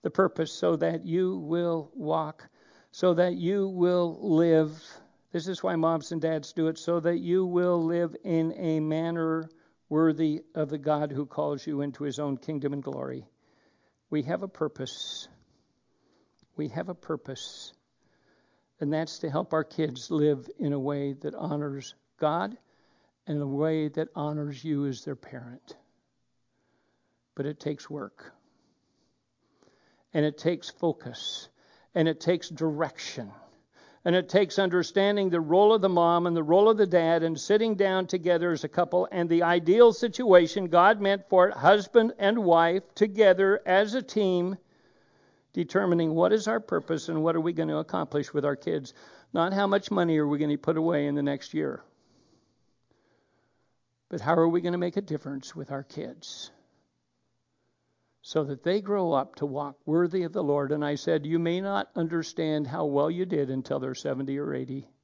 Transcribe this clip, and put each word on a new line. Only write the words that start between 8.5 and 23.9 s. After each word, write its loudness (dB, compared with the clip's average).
a -2
manner -2
worthy 2
of -4
the -6
God -2
who -6
calls -6
you -4
into -6
his -6
own -4
kingdom -6
and -10
glory." -10
We -2
have -4
a -10
purpose. -10
We -6
have -8
a -10
purpose. -12
And -4
that's -6
to -6
help -4
our 0
kids -6
live 0
in -2
a -4
way -4
that -10
honors -8
God -2
and -4
in -2
a -4
way -2
that -6